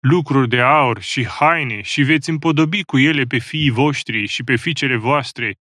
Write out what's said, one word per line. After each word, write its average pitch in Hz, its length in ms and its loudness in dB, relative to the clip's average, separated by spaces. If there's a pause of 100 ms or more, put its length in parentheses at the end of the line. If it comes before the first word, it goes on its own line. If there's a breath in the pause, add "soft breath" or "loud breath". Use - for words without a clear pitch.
lucruri 135 480 2
de 123 120 0
aur 127 400 4
și - 260 -6
haine 139 560 0
și - 200 -2
veți 151 280 0
împodobi 160 540 0
cu - 140 0
ele 143 240 2
pe 127 160 -2
fiii 151 320 -2
voștri 117 560 -2
și - 180 -6
pe 123 120 0
fiicele 139 400 -2
voastre 120 680 -2